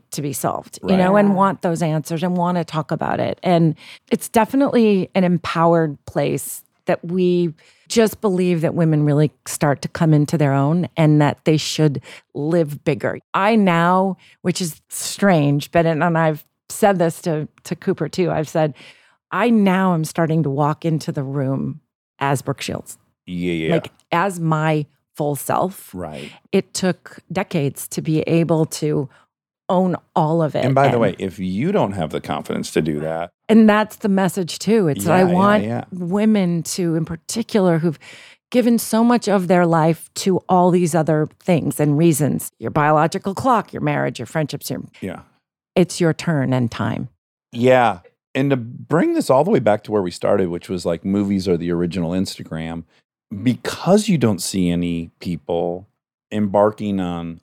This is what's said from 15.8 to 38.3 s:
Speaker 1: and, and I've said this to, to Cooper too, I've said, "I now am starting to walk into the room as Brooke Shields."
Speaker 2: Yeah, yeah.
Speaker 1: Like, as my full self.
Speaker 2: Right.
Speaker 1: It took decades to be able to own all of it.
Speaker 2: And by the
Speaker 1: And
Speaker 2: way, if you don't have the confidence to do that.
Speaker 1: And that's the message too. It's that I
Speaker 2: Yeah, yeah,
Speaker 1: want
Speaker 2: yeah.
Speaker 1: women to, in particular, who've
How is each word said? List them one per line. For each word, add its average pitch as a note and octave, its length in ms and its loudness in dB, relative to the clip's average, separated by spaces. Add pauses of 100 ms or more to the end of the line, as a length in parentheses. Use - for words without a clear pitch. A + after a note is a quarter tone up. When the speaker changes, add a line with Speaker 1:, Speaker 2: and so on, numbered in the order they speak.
Speaker 1:
and, D#3+ 160 0
and E3+ 140 0
I've D#3 280 0 (240)
said G3+ 300 2
this E3 240 0
to, D3+ 240 -4 (160)
to - 120 -10
Cooper F3 320 -4
too, F3 240 -2
I've D#3 180 -4
said, D#3 240 0 (580)
"I G3+ 180 0
now F#3+ 460 2
am D#3+ 80 0
starting D#3+ 400 0
to D3 60 -2
walk D3 360 -2
into D#3+ 260 -2
the D3 120 -6
room C3+ 560 -4 (400)
as C#3 240 0
Brooke - 180 -6
Shields." - 360 -12 (280)
Speaker 2:
Yeah, F2+ 280 -4
yeah. E2+ 220 -2
Speaker 1:
Like, - 160 -4 (200)
as F3+ 280 -2
my D#3 460 0 (300)
full D3 200 -4
self. - 580 -4
Speaker 2:
Right. F2+ 380 -12 (200)
Speaker 1:
It F#3+ 220 -2
took - 460 -6 (120)
decades E3 580 -4
to - 120 -8
be D#3 200 -2
able D#3+ 440 0
to D3+ 440 -4 (600)
own F#3 260 0 (200)
all E3 280 2
of D3 120 -2
it. C#3+ 80 -2
Speaker 2:
And C3 120 2
by C#3 120 6
the A#2 60 4
Speaker 1:
And A#2+ 80 2
Speaker 2:
way, G2+ 160 0
if F#2+ 220 -6
you G2 320 -2
don't C3 220 0
have D#2+ 180 -4
the D2+ 100 -4
confidence - 500 -6
to - 120 2
do D#2 160 -2
that. E2 320 -6 (180)
Speaker 1:
And A3 180 8
that's G#3 280 2
the - 140 -6
message F#3+ 500 -2
too. G3+ 280 2
It's G2+ 180 -2
that D#3+ 80 2
I F#3 80 6
Speaker 2:
Yeah, F#3 60 4
yeah, F3 60 2
Speaker 1:
want G3+ 300 4
Speaker 2:
yeah. A#3 280 -4
Speaker 1:
women F#3 720 0
to, E3+ 320 -2
in E3 100 0
particular, F3+ 720 0
who've D#3+ 180 -2 (540)